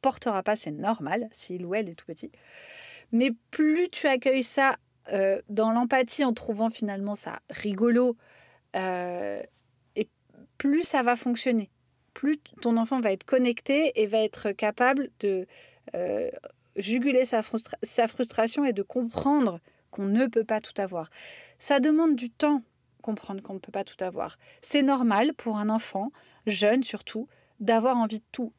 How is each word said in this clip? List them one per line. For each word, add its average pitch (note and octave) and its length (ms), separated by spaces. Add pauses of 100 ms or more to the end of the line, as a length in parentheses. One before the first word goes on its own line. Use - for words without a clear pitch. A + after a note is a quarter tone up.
portera B3 440
pas, G#3+ 100
c'est F#3+ 160
normal, G3 600
s'il F3+ 340
ou F3+ 80
elle G#3+ 140
est E3 80
tout - 100
petit. - 240 (800)
Mais A#3+ 180 (220)
plus D#4 360
tu - 200
accueilles C4 340
ça, C4+ 360 (340)
euh, G3 360
dans G#3+ 220
l'empathie, B3 540
en B3 80
trouvant A3 380
finalement G3+ 440
ça - 240 (120)
rigolo, A#3 640 (580)
euh, F3+ 640 (540)
et - 140 (500)
plus C#4+ 240
ça C4 220
va A#3+ 100
fonctionner. A#3 560 (440)
Plus D4 220
t-, - 140 (100)
ton A#3 160
enfant A3+ 220
va A3 140
être F#3+ 100
connecté C4 720
et G#3+ 140
va A3 100
être G#3+ 320
capable B3 580 (120)
de, F#3+ 260 (480)
euh, F3+ 360 (440)
juguler B3 500
sa A3+ 180
frustra-, - 420
sa A3+ 240
frustration A#3 560
et B3+ 80
de G3+ 100
comprendre A#3+ 800 (320)
qu'on G3+ 140
ne A3+ 200
peut A3+ 180
pas G#3+ 160
tout - 200
avoir. F3+ 280 (520)
Ça C#4 180
demande D#4 380
du A#3+ 120
temps, D4 340 (400)
comprendre G3 380
qu'on G3 140
ne F#3 60
peut - 100
pas G3 140
tout - 180
avoir. F3+ 340 (260)
C'est C#4+ 200
normal B3+ 500
pour G#3+ 260
un G#3 100
enfant, A3 420 (380)
jeune G#3 340
surtout, - 460 (320)
d'avoir A3+ 380
envie A3 200
de - 140
tout. A#3 260